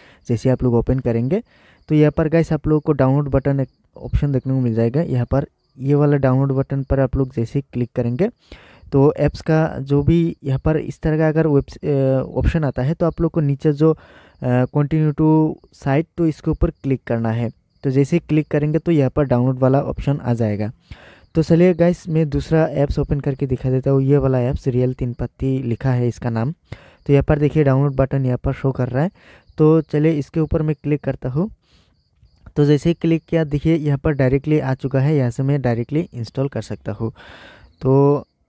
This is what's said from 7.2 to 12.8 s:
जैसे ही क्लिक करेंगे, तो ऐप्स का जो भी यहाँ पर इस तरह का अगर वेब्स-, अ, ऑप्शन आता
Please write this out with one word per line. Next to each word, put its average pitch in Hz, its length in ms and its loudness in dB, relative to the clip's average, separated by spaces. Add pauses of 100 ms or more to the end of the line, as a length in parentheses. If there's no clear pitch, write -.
जैसे 117 240 -4
ही 135 140 -4
क्लिक 123 220 -4
करेंगे, 123 340 -2 (640)
तो 143 240 4
ऐप्स - 240 -2
का 160 380 0
जो 143 240 0
भी 165 420 0
यहाँ 135 140 -2
पर 156 180 0
इस 139 240 -8
तरह 156 180 0
का 160 100 2
अगर 156 180 2
वेब्स-, 139 380 0
अ, 135 380 0
ऑप्शन - 420 -2
आता 127 180 -4